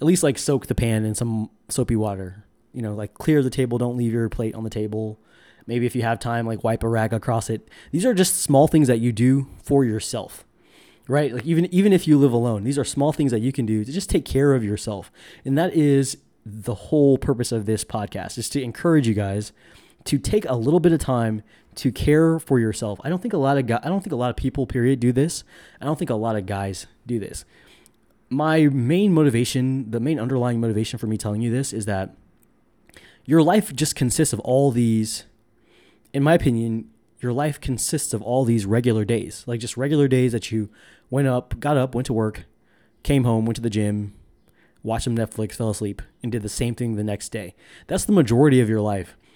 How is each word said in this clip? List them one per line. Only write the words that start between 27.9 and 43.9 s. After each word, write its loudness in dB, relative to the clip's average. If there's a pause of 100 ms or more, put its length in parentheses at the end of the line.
My 2
main 2
motivation, 0
the -4
main -2
underlying -2
motivation -2
for -4
me -2
telling -4
you -2
this -4
is -6
that -4 (1120)
your 4
life 2
just -2
consists 0
of -4
all 2
these, 0 (920)
in 0
my 6
opinion, 0 (320)
your -4
life -4
consists -4
of -4
all 0
these 2
regular 2
days, -4
like, -4
just -8
regular 2
days 4
that -4
you -2 (400)
went 0
up, -2
got 0
up, 0
went -2
to -2
work, -2 (600)
came 2
home, 2
went -2
to -10
the -2
gym, -2 (680)